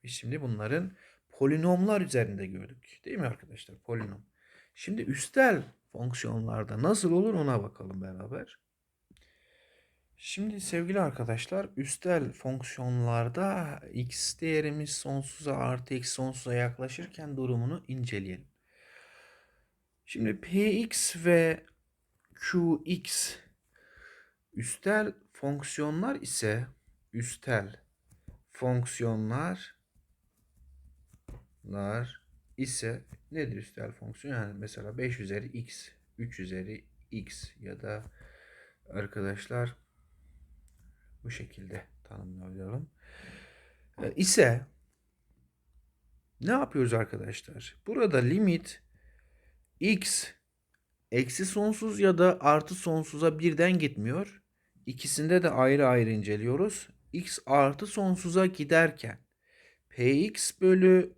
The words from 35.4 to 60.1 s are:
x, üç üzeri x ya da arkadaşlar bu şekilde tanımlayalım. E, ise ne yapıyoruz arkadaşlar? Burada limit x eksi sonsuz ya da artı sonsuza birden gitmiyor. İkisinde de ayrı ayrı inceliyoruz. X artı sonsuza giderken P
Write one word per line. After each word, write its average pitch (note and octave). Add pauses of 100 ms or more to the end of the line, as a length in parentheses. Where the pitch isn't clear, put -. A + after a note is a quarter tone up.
x, - (300)
üç A#2+
üzeri F#2 (260)
x - (100)
ya G2
da G#2+ (840)
arkadaşlar G#2 (1500)
bu A#2+
şekilde G2 (180)
tanımlayalım. F#2+ (1120)
E, -
ise C#3 (1700)
ne F#3
yapıyoruz C#3
arkadaşlar? G#2 (100)
Burada G#3
limit F3+ (1000)
x - (800)
eksi B2+
sonsuz G#3+
ya F#3+
da F3+
artı D3+
sonsuza D#3
birden E3+
gitmiyor. C#3+ (440)
İkisinde D3
de E3
ayrı C3+
ayrı A#2+
inceliyoruz. A2 (240)
X -
artı C#3+
sonsuza F#3
giderken D#3+ (720)
P B2+